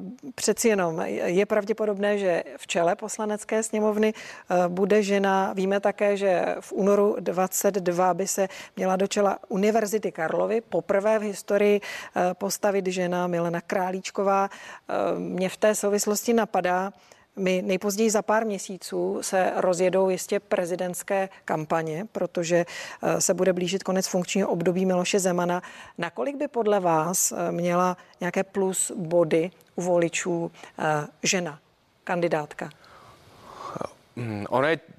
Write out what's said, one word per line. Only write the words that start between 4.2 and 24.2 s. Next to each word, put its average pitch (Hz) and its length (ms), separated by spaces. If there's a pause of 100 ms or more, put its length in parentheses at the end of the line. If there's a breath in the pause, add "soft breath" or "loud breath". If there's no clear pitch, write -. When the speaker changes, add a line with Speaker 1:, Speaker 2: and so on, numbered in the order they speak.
Speaker 1:
eh, 185 60 (120)
bude 196 360
žena. 196 500
Víme 196 260
také, 202 380
že 190 280 (140)
v - 120
únoru 202 480
dvacet 185 560
dva 180 380
by 185 140
se 190 200 (280 loud breath)
měla 185 200
do 196 120
čela 196 300 (100)
Univerzity 208 640
Karlovy 180 500
poprvé 202 580
v - 20
historii, 208 600
eh, - 520
postavit 196 540
žena 180 400
Milena 170 340
Králíčková. 196 880
Eh, - 720
mě 180 300
v - 80
té 214 180
souvislosti 208 580
napadá, 190 600 (440 loud breath)
my 185 280
nejpozději 202 440
za 208 120
pár 220 240
měsíců 190 760
se 185 340
rozjedou 185 540
jistě 185 300
prezidentské 185 920 (160 loud breath)
kampaně, 160 640
protože, 170 540 (380 loud breath)
eh, 165 180
se 190 120
bude 185 200
blížit 180 300
konec 190 240
funkčního 185 420